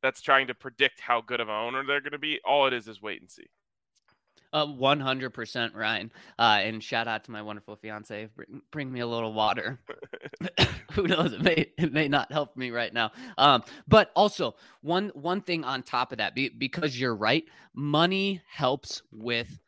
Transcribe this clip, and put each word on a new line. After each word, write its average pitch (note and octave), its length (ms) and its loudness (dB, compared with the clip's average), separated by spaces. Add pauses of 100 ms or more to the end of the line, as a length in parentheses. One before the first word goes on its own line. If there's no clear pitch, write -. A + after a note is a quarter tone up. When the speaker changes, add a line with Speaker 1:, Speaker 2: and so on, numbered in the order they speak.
Speaker 1:
that's C3 200 -2
trying C3+ 260 4
to B2 80 -8
predict C3+ 440 -2
how A#2+ 220 0
good A#2+ 200 -4
of A2+ 60 -4
an G#2+ 60 -6
owner A#2+ 320 -4
they're C#3+ 160 -2
gonna C#3+ 160 -12
be. D3+ 260 -6
All C#3 220 4
it B2+ 80 2
is A2+ 140 -6
is G2+ 140 -18
wait G#2 200 -10
and - 80 -20
see. - 160 -20 (1040)
Speaker 2:
Uh, D3+ 140 0
one C#3 340 2
hundred C3 300 -4
percent, A#2 460 -6
Ryan. A2 360 -4 (280)
Uh, A2 240 6
and A2 200 -6
shout A#2 240 -4
out A2 180 -6
to B2+ 60 -16
my G#2+ 120 -10
wonderful G#2 320 -12
fiance. G#2+ 600 -12
Bring, - 260 -18 (100)
bring C#3 200 -8
me B2 100 -6
a A#2+ 60 -4
little A#2 240 -2
water. A2 480 0 (600)
<laughs> - 520 0
Who F#3+ 140 0
knows? E3 260 2
It F#2 100 -6
may, E3 340 2
it D3+ 160 0
may D3+ 140 2
not C#3 240 0
help D3 260 -4
me B2+ 140 -6
right A#2 200 -4
now. A2+ 200 -2 (260)
Um, C3+ 260 6 (240)
but G#3 280 8
also F3+ 400 2 (260)
one, F3+ 280 0
one F3 320 -4
thing E3 220 -2
on B2+ 200 -4
top B2+ 280 -2
of B2 60 -10
that, G#2 160 -2
be-, C3 160 -2
because C3+ 500 -4
you're B2 160 0
right, A2+ 280 2 (320)
money F3 720 2
helps - 640 -2
with A#2 560 -4